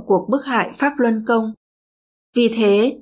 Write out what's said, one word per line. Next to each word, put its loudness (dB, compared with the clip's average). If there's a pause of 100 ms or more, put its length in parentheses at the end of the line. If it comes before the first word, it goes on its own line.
cuộc 0
bức -2
hại -4
Pháp -2
Luân 0
Công. 0 (800)
Vì 2
thế, 2